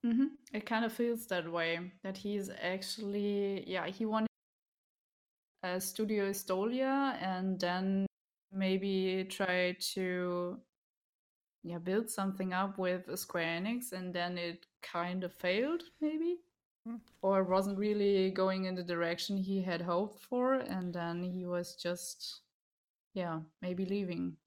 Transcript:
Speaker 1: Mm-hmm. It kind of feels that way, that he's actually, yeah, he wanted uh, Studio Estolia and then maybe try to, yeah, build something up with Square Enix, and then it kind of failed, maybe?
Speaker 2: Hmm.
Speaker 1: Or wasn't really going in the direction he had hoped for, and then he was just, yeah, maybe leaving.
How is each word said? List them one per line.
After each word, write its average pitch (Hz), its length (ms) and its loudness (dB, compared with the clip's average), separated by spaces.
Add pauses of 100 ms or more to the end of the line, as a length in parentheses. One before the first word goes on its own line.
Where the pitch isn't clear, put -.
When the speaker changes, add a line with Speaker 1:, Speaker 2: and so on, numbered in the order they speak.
Speaker 1:
Mm-hmm. 240 220 6 (260)
It 214 120 -4
kind 226 200 2
of 226 80 0
feels 233 340 0
that 170 240 0
way, 170 400 0 (120)
that 190 140 -6
he's 202 320 -2
actually, 202 1200 -2
yeah, 185 180 -2
he 190 180 -2
wanted 220 220 2 (1400)
uh, 180 140 -2
Studio 202 500 0
Estolia 254 920 0
and 185 380 0
then 190 460 2 (460)
maybe 190 800 2
try 180 460 2 (180)
to, 180 640 0 (1040)
yeah, 170 160 -6
build 196 300 2
something 190 440 0
up 196 240 0
with 180 260 2 (160)
Square 165 420 -2
Enix, 240 300 -2
and 180 220 -6
then 175 240 -2
it 175 280 -6 (160)
kind 180 420 -2
of 180 100 -4
failed, 262 500 0 (180)
maybe? 320 360 0 (500)
Speaker 2:
Hmm. 233 100 -8 (240)
Speaker 1:
Or 190 220 6
wasn't 190 360 2
really 202 520 4
going 190 340 2
in 185 100 -2
the 180 80 -4
direction 175 540 0
he 196 240 0
had 175 200 0
hoped 180 420 0
for, 247 320 2
and 185 380 -2
then 170 300 -2
he 180 220 -4
was 175 300 -4
just, - 680 -6 (720)
yeah, 170 260 -2 (220)
maybe 180 240 -2
leaving. 180 600 -2